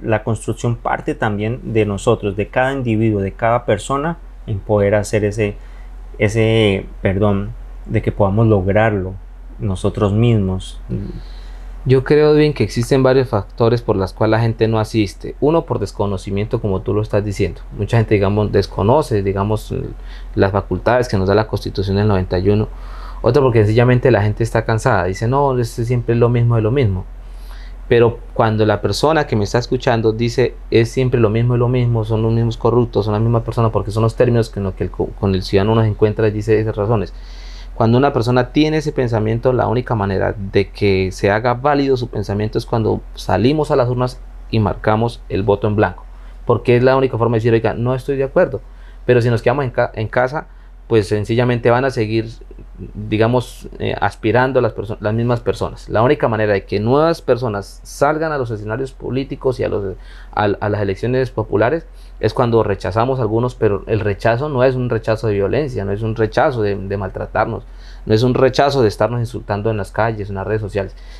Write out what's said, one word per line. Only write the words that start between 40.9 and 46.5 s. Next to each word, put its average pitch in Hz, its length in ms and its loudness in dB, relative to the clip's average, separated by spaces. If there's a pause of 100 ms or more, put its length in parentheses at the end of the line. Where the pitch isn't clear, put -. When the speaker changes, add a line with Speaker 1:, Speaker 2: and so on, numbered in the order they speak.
Speaker 2:
se - 180 0
haga 117 240 2
válido 139 420 2
su 120 120 -4
pensamiento 104 500 -2
es - 80 -6
cuando 104 340 0 (140)
salimos 139 560 0
a 147 60 2
las 123 120 2
urnas 123 320 -2 (300)
y 113 80 0
marcamos 110 680 0
el 95 160 -2
voto 101 240 2
en 104 80 0
blanco, 107 280 0 (400)
porque 120 320 2